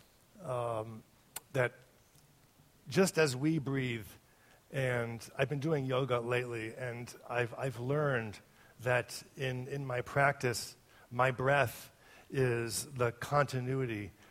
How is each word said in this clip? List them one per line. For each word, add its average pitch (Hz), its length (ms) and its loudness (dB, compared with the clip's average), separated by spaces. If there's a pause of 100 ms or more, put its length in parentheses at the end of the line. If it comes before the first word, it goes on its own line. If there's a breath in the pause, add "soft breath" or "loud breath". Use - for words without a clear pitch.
(460 soft breath)
um, 113 580 -4 (500)
that 123 200 2 (1120)
just 170 300 2
as 151 180 4
we 156 240 2
breathe, 127 480 -2 (640 soft breath)
and 120 480 -2 (180)
I've 139 120 2
been 147 100 -2
doing 143 260 0
yoga 131 340 2
lately, 120 600 -2
and 120 340 -8 (160)
I've, 120 280 0
I've 120 220 -4
learned 127 600 0 (440 loud breath)
that 123 380 0 (160)
in, 127 300 -4
in 139 180 -6
my 123 160 -2
practice, 139 720 2 (360 loud breath)
my 127 200 4
breath 135 600 2 (400 loud breath)
is 117 640 0
the 120 160 2
continuity 127 1000 0 (200 loud breath)